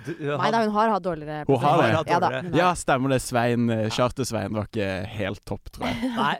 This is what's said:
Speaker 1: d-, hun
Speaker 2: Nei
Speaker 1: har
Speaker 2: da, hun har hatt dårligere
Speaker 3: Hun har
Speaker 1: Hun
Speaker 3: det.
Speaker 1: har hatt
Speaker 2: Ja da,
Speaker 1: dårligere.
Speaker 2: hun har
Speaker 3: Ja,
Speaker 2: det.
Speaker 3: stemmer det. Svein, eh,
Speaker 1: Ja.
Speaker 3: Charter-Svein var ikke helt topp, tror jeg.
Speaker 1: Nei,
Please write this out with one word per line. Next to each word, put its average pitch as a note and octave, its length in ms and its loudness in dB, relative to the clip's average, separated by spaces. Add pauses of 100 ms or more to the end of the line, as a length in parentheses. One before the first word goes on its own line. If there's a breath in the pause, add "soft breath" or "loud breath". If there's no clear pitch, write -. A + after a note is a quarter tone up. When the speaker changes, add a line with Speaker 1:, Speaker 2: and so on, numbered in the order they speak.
Speaker 1:
d-, E3 140 -8
hun D3+ 80 -6
Speaker 2:
Nei D#3+ 240 0
Speaker 1:
har - 0 -
Speaker 2:
da, A3+ 140 2
hun G#3+ 100 0
har G#3+ 160 2
hatt F#3+ 140 0
dårligere D3+ 420 -6
Speaker 3:
Hun C3+ 140 4
har D3 100 4
Speaker 1:
Hun E3+ 80 6
Speaker 3:
det. C#3 80 6
Speaker 1:
har A2 120 4
hatt D#3+ 100 -2
Speaker 2:
Ja F3 100 2
da, F3+ 80 2
Speaker 1:
dårligere. C3 160 -2
Speaker 2:
hun - 100 -8
har C#3 60 2
Speaker 3:
Ja, F3+ 140 4
Speaker 2:
det. D#3+ 100 -4
Speaker 3:
stemmer C3+ 280 2
det. C3 120 4
Svein, A#2+ 480 2
eh, A2+ 140 0
Speaker 1:
Ja. A2 60 -2
Speaker 3:
Charter-Svein A#2 640 -2
var G#2+ 140 -2
ikke G2 400 -4
helt G2+ 400 -8
topp, - 240 -8
tror - 160 -8
jeg. B3 300 -2
Speaker 1:
Nei, D3+ 220 0